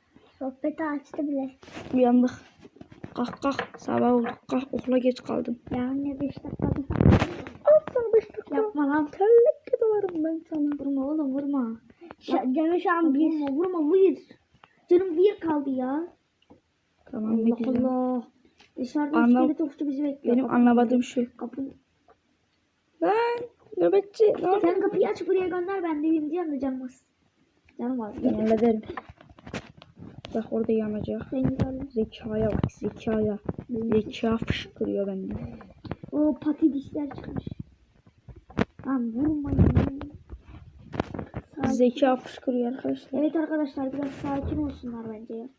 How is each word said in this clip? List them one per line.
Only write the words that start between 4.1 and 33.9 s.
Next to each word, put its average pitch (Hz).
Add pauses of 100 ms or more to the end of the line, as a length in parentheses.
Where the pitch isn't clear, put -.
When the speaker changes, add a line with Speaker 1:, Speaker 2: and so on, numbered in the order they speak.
Speaker 2:
oldu. 233 (200)
Kalk, 262
okula 247
geç 247
kaldın. 240 (120)
Speaker 3:
Ya 247
anne, 277
beş 277
dakika. - (1000)
Speaker 2:
Al 605 (140)
sana 453
beş 427
dakika. -
Speaker 3:
Yapma 302
lan. 302
Speaker 2:
Terlik 466
gibi -
varım 392
ben 320
sana. 294 (100)
Speaker 3:
Vurma 269
oğlum, 294
vurma. 269 (380)
Speaker 1:
Şu, -
canı 320
şu 370
an 330
bir. 311
Speaker 3:
Vurma, 285
vurma, 349
vur. 330 (720)
Canım 359
bir 392
kaldı 294
ya. 262 (1040)
Speaker 2:
Tamam, 220
Speaker 3:
Allah 226
Speaker 2:
bekleyeceğim. 240
Speaker 3:
Allah. 254 (540)
Dışarıda 285
Speaker 2:
Anla-, 240
Speaker 3:
iskelet 311
okçu 302
bizi 285
bekliyor. 269
Speaker 2:
benim 262
Speaker 3:
Kapı-, -
Speaker 2:
anlamadığım 240
şu. -
Speaker 3:
kapı-, 269 (1300)
Speaker 2:
Lan 349 (640)
nöbetçi. 381
Ne -
Speaker 3:
Sen 339
Speaker 2:
yapıyorsun? 392
Speaker 3:
kapıyı 403
aç, 403
buraya 370
gönder, 359
ben 311
de 320
yiyeyim 311
diye 311
canım 262
az. - (760)
Canım 247
az. 214
Speaker 2:
Ben 233
hallederim. 220 (1500)
Bak 220
orada 226
yanacak. 214 (100)
Speaker 3:
Ben 262
gidelim. 262
Speaker 2:
Zekaya 220
bak, -
zekaya. 214 (300)
Speaker 3:
Benim 226